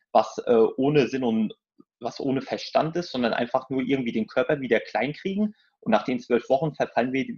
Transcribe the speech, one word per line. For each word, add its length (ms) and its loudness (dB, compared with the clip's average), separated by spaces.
was, 360 2
äh, 80 6
ohne 300 4
Sinn 160 -4
und, 300 0
was 200 -8
ohne 220 -2
Verstand 540 -2
ist, 160 -6
sondern 220 0
einfach 360 -2
nur 120 -2
irgendwie 320 -2
den 120 -2
Körper 360 0
wieder 180 2
klein 340 -4
kriegen. 400 -4
Und 100 -4
nach 120 4
den 160 -2
zwölf 300 0
Wochen 240 0
verfallen 400 -2
wir 140 -2